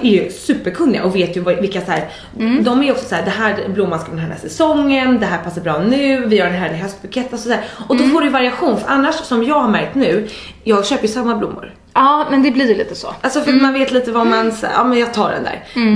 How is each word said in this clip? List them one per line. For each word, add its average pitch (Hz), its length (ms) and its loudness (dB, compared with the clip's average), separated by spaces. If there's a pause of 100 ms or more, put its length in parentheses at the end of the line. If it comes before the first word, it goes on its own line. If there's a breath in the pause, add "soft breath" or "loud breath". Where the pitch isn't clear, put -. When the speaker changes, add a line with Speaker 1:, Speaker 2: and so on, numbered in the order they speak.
Speaker 1:
är 247 80 4
ju 180 200 4
superkunniga - 720 -2
och 185 120 0
vet 175 200 0
ju 180 40 -4
vad, 180 160 0
vilka 190 240 -2
så 175 100 -6
här, 160 180 -2 (300 loud breath)
Speaker 2:
Mm. 233 260 2
Speaker 1:
de 247 160 2
är 285 40 2
ju 262 80 2
också - 160 -4
så - 60 -4
här, 170 80 0
"Det 196 80 -2
här 208 380 -2
blomman 185 320 0
ska - 100 -12
den 165 80 -8
här 160 240 -6
säsongen, 277 800 2
det 196 60 0
här 175 120 -2
passar 170 220 -8
bra 156 180 -2
nu, 262 480 2
vi 214 120 4
har 180 100 2
en 180 60 -4
härlig 165 240 -4
höstbukett", 202 540 -8
och 240 60 -6
så 220 100 -8
där. 220 120 0 (280 loud breath)
Och 254 80 2
då 247 60 4
Speaker 2:
Mm. 269 120 4
Speaker 1:
får 320 80 4
du 294 60 2
variation, 254 520 0
för - 80 -8
annars, 277 260 2
som 233 300 -2
jag 294 160 2
har 240 80 0
märkt 160 260 0
nu, 208 340 0 (360 loud breath)
jag 202 220 2
köper 277 200 -2
ju 214 60 -2
samma 233 220 -2
blommor. - 400 -8 (200)
Speaker 2:
Ja, 294 360 4
men 269 120 4
det 285 80 4
blir 254 180 2
ju 208 60 6
lite - 200 -4
så. - 260 -10
Speaker 1:
Alltså, 262 200 -2
för 285 100 0
Speaker 2:
Mm. 262 120 6
Speaker 1:
man 269 100 4
vet 269 180 0
lite 247 200 0
vad 226 160 2
man 226 260 2
så - 140 -6
här, - 80 -4
"Ja, 233 100 2
men 247 140 2
jag 233 160 0
tar 202 160 0
den - 140 -4
där." - 200 -8 (120)
Speaker 2:
Mm. 220 200 2